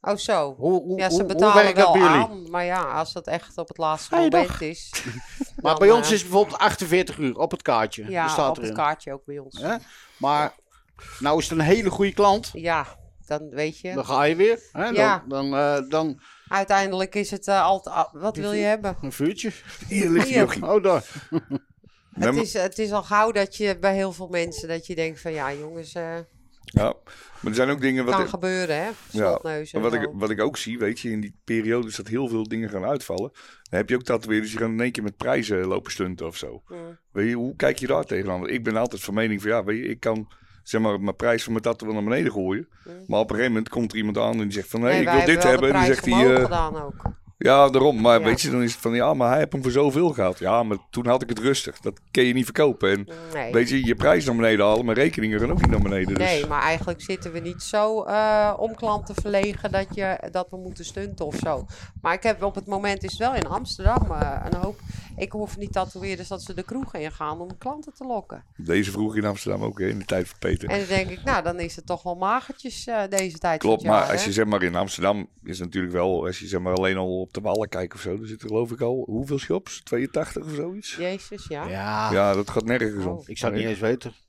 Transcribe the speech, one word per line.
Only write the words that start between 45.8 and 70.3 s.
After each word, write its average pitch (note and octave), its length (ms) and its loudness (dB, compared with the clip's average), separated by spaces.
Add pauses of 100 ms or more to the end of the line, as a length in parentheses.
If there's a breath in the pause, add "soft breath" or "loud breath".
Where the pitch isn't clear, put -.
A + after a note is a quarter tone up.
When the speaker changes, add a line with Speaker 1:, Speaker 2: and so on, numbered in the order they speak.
Speaker 4:
dan C3+ 80 6
Speaker 1:
prijs - 120 0
Speaker 4:
zegt A#2+ 120 4
hij, B2 80 8
Speaker 1:
omhoog B2+ 120 8
Speaker 4:
eh, B2+ 60 6
Speaker 1:
gedaan D#3 400 -2
ook. - 340 -8 (240)
Speaker 4:
Ja, C3+ 280 8
daarom. C3 320 4
Maar A#2 180 8
Speaker 1:
Ja. G#2 60 0
Speaker 4:
weet A2+ 160 4
je, D3+ 100 -2
dan B2 100 2
is A#2 100 0
het - 100 -10
van, A#2 120 0
"Ja, B2 200 2
maar B2+ 160 2
hij C3 100 4
heeft D3 120 0
hem C#3+ 100 -4
voor B2+ 100 0
zoveel C#3+ 420 4
gehad." F#2 260 0
Ja, A2 240 2
maar G#2+ 140 0 (120)
toen A#2+ 180 -2
had B2+ 140 4
ik A#2+ 80 -6
het A#2 100 -4
rustig. C3+ 400 0
Dat - 200 -6 (120)
kun C3 120 4
je B2 100 4
niet B2+ 100 2
verkopen. A#2+ 480 2
En G2+ 160 0 (260)
Speaker 1:
Nee. B2 200 -6
Speaker 4:
weet A#2+ 160 4
je, C3+ 160 0
je A#2 100 2
prijs D3 300 4
naar B2 100 0
beneden A2 300 4
halen, A2 200 4
maar A2+ 100 2
rekeningen A2+ 440 0
gaan B2 120 0
ook C#3 100 2
niet - 80 6
naar G#2+ 120 4
beneden. G2 260 2
Dus G2 100 0
Speaker 1:
Nee, E3 280 0
maar C#3+ 160 -2
eigenlijk E3 400 -2
zitten F#3 300 -8
we E3 80 -8
niet F3 240 -10
zo, G#3+ 400 0
eh, G#3+ 540 2
om A3+ 180 -4
klanten G#3 400 -4
verlegen G3+ 560 -2
dat G3 240 -2
je, F#3+ 360 -4
dat F3+ 180 -4
we F#3 80 -14
moeten F3+ 280 -12
stunten G3 400 -8
of D3 100 -6
zo. D3+ 300 -4 (360 loud breath)
Maar E3+ 120 0
ik F#3 100 -4
heb, G#3 200 0
op G3 120 -2
het F#3+ 100 -8
moment G3 380 -2
is F#3+ 140 -10
wel B3 180 0
in G#3 120 -2
Amsterdam, G3 640 0
eh, D3 340 -4
een - 100 -2
hoop. F#3+ 240 -4 (380 loud breath)
Ik - 140 -6
hoef G#3 260 -8
niet G3+ 160 -10
tatoeëerders F#3 540 -6
dat F#3 140 -10
ze - 120 -14
de F3+ 100 -8
kroeg C4 320 -8
in D#3 160 -6
gaan D#3 280 -6
om F3+ 180 -14
klanten D4 360 -10
te C4 120 -16
lokken. - 380 -8 (140)
Speaker 4:
Deze F#2+ 340 0
vroeg G#2+ 240 -4
in G#2 100 0
Amsterdam G2+ 380 -4
ook, G#2 160 -6
hè, F#2+ 80 -2
in G#2+ 120 -4
de F#2+ 60 -10
tijd F#2 220 -2
van - 120 -20